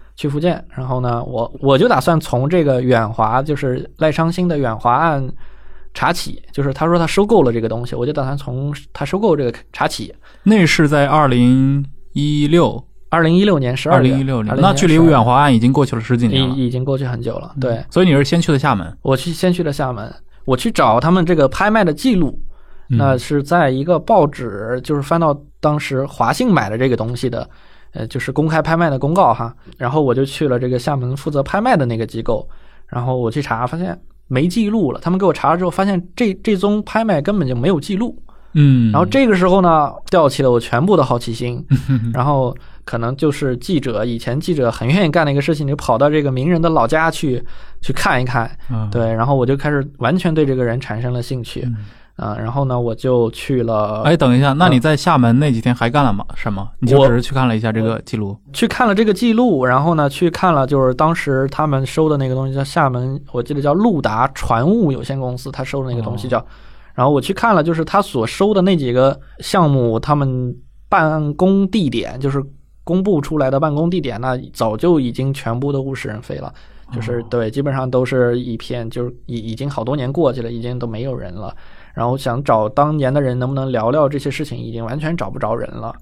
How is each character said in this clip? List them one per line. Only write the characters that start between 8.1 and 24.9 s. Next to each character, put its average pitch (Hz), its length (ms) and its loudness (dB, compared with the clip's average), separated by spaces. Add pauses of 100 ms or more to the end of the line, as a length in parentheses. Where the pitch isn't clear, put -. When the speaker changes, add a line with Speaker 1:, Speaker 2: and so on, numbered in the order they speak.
Speaker 1:
打 143 120 -4
算 135 120 -4
从 139 380 -6 (180)
他 143 140 -6
收 185 120 -2
购 208 160 2
这 143 80 0
个 117 120 -2 (180)
查 147 160 -2
起。 - 260 -8 (280)
Speaker 2:
那 196 240 6
是 151 200 4
在 143 220 2
二 151 180 4
零 131 560 4 (300)
一 147 340 0
六。 147 380 2 (280)
Speaker 1:
二 165 120 4
零 165 120 4
一 196 80 6
六 190 140 4
年 127 180 -2
十 - 140 -4
二 143 40 6
月。 135 40 6
Speaker 2:
二 123 40 4
零 131 180 2
一 - 20 -2
六 135 180 -2
年， 107 120 -4
Speaker 1:
二 - 20 -2
零 - 80 2
一 - 0 -
六 196 80 6
Speaker 2:
那 - 20 2
距 - 140 2
离 160 80 6
远 160 300 6
华 123 160 4
案 143 120 4
已 117 60 4
经 123 140 4
过 139 120 2
去 123 120 -4
了 113 40 -4
十 120 160 0
几 120 120 0
年 131 200 0
了。 127 60 -4
Speaker 1:
已， 131 140 -2
已 - 20 -2
经 127 140 -4
过 135 120 -2
去 135 80 -6
很 123 160 -6
久 117 200 -6
了， - 160 -14
Speaker 2:
嗯。 135 40 -6
Speaker 1:
对。 120 300 -2
Speaker 2:
所 180 140 4
以 - 20 6
你 160 80 4
是 139 100 4
先 170 160 2
去 160 120 0
的 139 60 2
厦 139 140 2
门？ 87 300 -4
Speaker 1:
我 135 140 2
去， 170 160 -6
先 180 200 0
去 175 120 -2
的 147 80 -2
厦 135 200 -4
门， 110 220 -12 (300)
我 131 120 2
去 226 140 -2
找 123 300 4
他 156 100 2
们 185 160 4
这 175 80 2
个 156 140 4
拍 202 200 0
卖 214 140 4
的 170 100 2
记 247 220 0
录， 160 260 0 (480)
Speaker 2:
嗯。 123 100 0
Speaker 1:
那 135 200 4
是 143 240 -2
在 165 260 2
一 131 140 -2
个 170 160 2
报 175 260 4
纸， 120 600 -4
就 156 100 -2